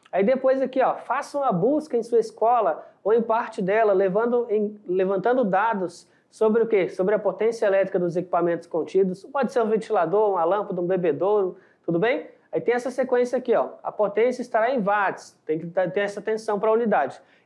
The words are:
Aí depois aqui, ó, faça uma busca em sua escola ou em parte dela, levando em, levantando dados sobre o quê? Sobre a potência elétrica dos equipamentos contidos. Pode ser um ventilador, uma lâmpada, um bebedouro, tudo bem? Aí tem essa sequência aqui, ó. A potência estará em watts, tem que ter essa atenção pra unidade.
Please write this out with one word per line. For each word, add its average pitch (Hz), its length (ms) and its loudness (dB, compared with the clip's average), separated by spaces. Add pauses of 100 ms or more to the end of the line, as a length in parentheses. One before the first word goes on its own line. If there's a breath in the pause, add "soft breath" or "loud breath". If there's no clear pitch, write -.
(120)
Aí 180 100 2
depois 262 380 2
aqui, 262 220 0
ó, 214 140 2
faça 277 420 -6
uma 269 120 0
busca 233 460 0
em 226 60 0
sua 226 180 0
escola 220 680 0 (160 loud breath)
ou 208 120 2
em 233 80 4
parte 226 400 -4
dela, 208 320 2
levando 220 560 0
em, 208 360 -2
levantando 190 560 0
dados 190 640 -2 (220 soft breath)
sobre 220 340 2
o 220 40 0
quê? 196 240 2
Sobre 190 240 0
a 202 40 2
potência 214 460 -2
elétrica 196 340 2
dos 175 160 -2
equipamentos 170 520 -2
contidos. 185 580 -2
Pode 277 280 -2
ser 240 100 2
um 220 80 0
ventilador, 208 640 2
uma 175 120 0
lâmpada, 190 340 0
um 175 80 -2
bebedouro, 180 680 0 (260 loud breath)
tudo 170 160 -2
bem? 240 300 -2 (220 loud breath)
Aí 160 100 -4
tem 226 140 0
essa 247 160 -4
sequência 247 480 0
aqui, 240 160 0
ó. 135 160 0 (120)
A - 80 -8
potência 220 520 0
estará 226 280 0
em 269 100 0
watts, 202 680 -2
tem 156 120 -2
que 165 80 -10
ter 185 340 -2
essa 202 200 -4
atenção 214 400 -4
pra 220 100 2
unidade. 196 480 0 (280 soft breath)